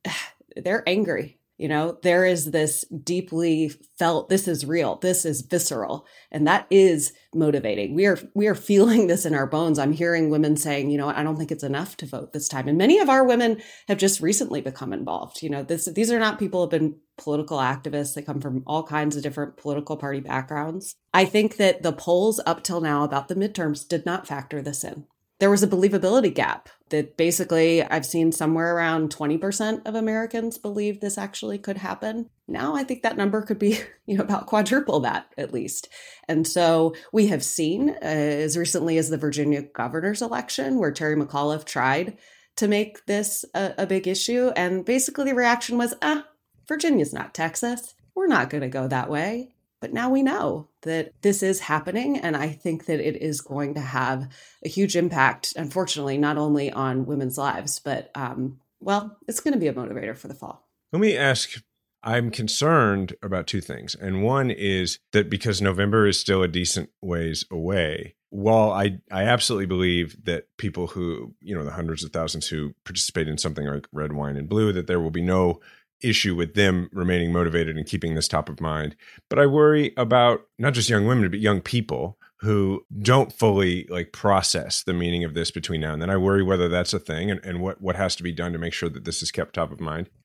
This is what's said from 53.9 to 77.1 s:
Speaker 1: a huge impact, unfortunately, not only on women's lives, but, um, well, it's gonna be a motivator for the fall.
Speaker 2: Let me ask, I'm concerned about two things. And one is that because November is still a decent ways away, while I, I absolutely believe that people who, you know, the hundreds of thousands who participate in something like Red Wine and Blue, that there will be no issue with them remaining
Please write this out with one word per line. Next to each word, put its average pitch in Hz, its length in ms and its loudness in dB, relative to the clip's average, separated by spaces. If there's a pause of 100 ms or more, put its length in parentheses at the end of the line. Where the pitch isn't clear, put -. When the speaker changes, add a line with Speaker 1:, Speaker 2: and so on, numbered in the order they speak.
Speaker 1:
a 165 60 -6
huge 196 260 0
impact, 165 600 2
unfortunately, 147 600 -4
not 147 220 2
only 147 340 0
on 131 320 -2
women's 135 320 -4
lives, 139 440 -4
but, - 340 -6
um, 131 460 -8 (200)
well, 208 380 0 (100)
it's 220 120 -4
gonna 277 180 2
be 165 80 2
a 139 80 0
motivator 113 420 -8
for - 120 -18
the - 40 -12
fall. - 340 -18 (240)
Speaker 2:
Let 170 100 0
me 202 180 2
ask, 131 440 0 (400)
I'm 117 280 0
concerned 110 920 2
about 92 240 -4
two 95 140 -4
things. - 340 -10
And 95 280 -4
one 127 280 2
is 95 500 -2 (120)
that 104 160 4
because 101 320 -2
November 101 460 4
is 98 120 2
still 95 240 2
a 90 60 2
decent 85 400 -2 (140)
ways 82 480 -4
away, 82 640 -2 (160)
while 107 420 4
I, 98 280 0 (120)
I 98 120 0
absolutely 113 420 0
believe 90 580 0
that 85 220 -4 (100)
people 90 300 -6
who, 85 560 -8
you 95 120 -8
know, 82 80 -4
the 71 100 -6
hundreds 82 320 -6
of 73 60 -14
thousands 82 380 -6
who 76 260 -6 (120)
participate 85 420 -4
in 78 80 -4
something 73 300 -4
like 71 260 -6
Red 76 220 -6
Wine 71 240 -4
and 73 100 -8
Blue, 107 240 2
that 90 140 -2
there 90 120 0
will 80 120 -2
be 85 100 -4
no 90 400 2 (400)
issue 104 340 0
with 85 180 -2
them 92 400 2
remaining 87 400 0